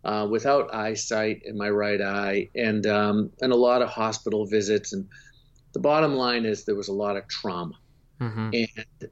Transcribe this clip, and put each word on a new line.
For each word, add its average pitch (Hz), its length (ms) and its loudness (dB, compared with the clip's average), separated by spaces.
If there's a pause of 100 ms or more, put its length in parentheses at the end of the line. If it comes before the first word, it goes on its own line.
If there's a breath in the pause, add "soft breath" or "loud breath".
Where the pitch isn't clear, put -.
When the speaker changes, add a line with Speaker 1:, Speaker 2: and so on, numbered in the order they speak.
Speaker 1:
uh, 104 260 -2
without 117 440 2
eyesight 107 680 -2
in 104 120 -10
my 104 140 -2
right 104 300 2
eye, 101 540 0
and, 110 320 0
um, 104 440 2 (100)
and 127 120 2
a 120 40 4
lot 123 260 6
of 113 60 0
hospital 107 580 -2
visits. 104 460 0
And 98 160 -8 (640 loud breath)
the - 80 -4
bottom 147 340 4
line 120 300 0
is 107 200 -2
there 107 100 0
was 101 140 -6
a 98 40 -4
lot 101 240 -2
of 98 100 -8
trauma. 87 480 -6 (460)
Speaker 2:
Mm-hmm. 110 320 -6
Speaker 1:
And - 600 -6